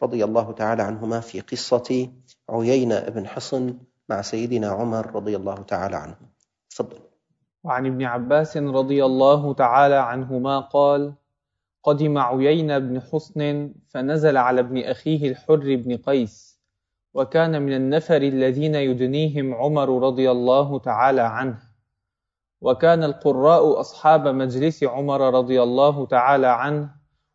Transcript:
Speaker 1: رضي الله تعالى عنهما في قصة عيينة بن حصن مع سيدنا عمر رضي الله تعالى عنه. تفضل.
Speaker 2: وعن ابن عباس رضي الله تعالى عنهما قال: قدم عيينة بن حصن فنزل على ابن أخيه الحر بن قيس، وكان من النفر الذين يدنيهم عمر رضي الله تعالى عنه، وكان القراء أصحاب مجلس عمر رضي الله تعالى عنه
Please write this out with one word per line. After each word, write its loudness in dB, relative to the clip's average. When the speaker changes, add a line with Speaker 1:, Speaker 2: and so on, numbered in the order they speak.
Speaker 1:
رضي -2
الله 0
تعالى -2
عنهما -6
في -12
قصة -2
عيينة 0
بن -8
حصن -6
مع -4
سيدنا -4
عمر -6
رضي -6
الله -6
تعالى -6
عنه. -12
تفضل. -10
Speaker 2:
وعن -4
ابن -4
عباس -2
رضي 0
الله 2
تعالى 4
عنهما -2
قال: 0
قدم 2
عيينة 2
بن -4
حصن -6
فنزل 0
على 2
ابن -4
أخيه -4
الحر 0
بن -4
قيس، -4
وكان 0
من -2
النفر 0
الذين 0
يدنيهم -2
عمر 0
رضي 2
الله 2
تعالى 2
عنه، -4
وكان 2
القراء 4
أصحاب 2
مجلس -2
عمر 0
رضي 2
الله 2
تعالى 4
عنه 0